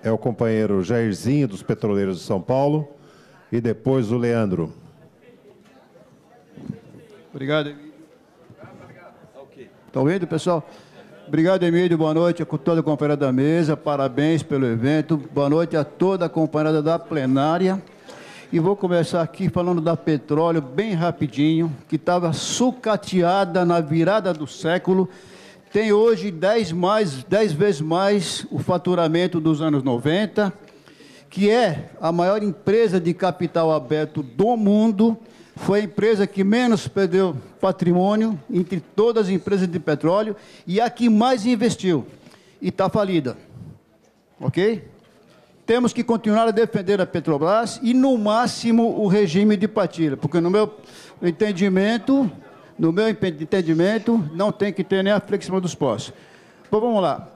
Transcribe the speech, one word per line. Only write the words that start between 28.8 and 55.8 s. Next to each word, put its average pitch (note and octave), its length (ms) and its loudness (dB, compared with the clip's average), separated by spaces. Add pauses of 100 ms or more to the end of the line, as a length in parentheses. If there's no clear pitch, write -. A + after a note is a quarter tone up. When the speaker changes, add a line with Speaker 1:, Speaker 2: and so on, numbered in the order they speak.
Speaker 2:
dos D#3 200 0
anos D3 220 0
noventa, E3 680 0 (760)
que G3+ 200 2
é G#3+ 400 2 (100)
a D#3+ 120 -2
maior F#3 320 0
empresa G3 560 2
de E3+ 140 0
capital E3+ 600 0
aberto D3+ 480 -2
do C#3+ 340 0
mundo. G#3+ 600 2 (400)
Foi G3+ 240 0
a - 20 -2
empresa G3+ 440 0
que G3 160 -2
menos A3+ 440 2
perdeu F#3 480 0 (240)
patrimônio F#3+ 800 0 (100)
entre F3+ 300 -2
todas A3 460 0
as F#3 60 -2
empresas F#3+ 360 0
de D#3+ 120 -4
petróleo F3 560 0 (320)
e F3+ 120 0
a A#3 100 2
que A#3+ 200 0
mais A3+ 360 4
investiu. G3 600 0 (560)
E F#3 100 -2
tá F#3+ 180 0
falida. F3+ 460 -2 (1040)
Ok? F3+ 560 -2 (720)
Temos A#3+ 260 2
que A#3+ 120 -4
continuar A3+ 440 2
a A3+ 40 2
defender G3+ 500 0
a E3+ 60 0
Petrobras E3+ 720 0
e, A#3 100 0
no B3+ 280 4
máximo, A3+ 840 0
o G#3 60 0
regime G3+ 500 4
de G3 100 0
partilha, E3 480 -2
porque D#3+ 240 -2
no E3+ 120 0
meu G#3+ 200 2 (520)
entendimento, G3+ 1080 0 (480)
no E3 140 0
meu G#3+ 180 2
entendimento, F#3 1120 0 (100)
não G3 180 0
tem G3+ 200 -2
que F#3 120 -4
ter F#3+ 200 0
nem G3 80 2
a G3+ 80 2
flexibilidade F#3+ 440 -4
dos E3 100 -4
postos. B2 400 -4 (560)